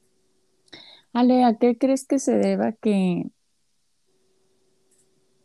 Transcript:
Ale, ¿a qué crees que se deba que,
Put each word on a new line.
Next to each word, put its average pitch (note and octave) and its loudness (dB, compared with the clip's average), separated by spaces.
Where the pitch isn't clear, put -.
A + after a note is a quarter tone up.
Ale, B3 2
¿a A3+ 2
qué A#3+ 0
crees C4+ -2
que C#4 -2
se B3 -2
deba G3+ -2
que, F#3+ -2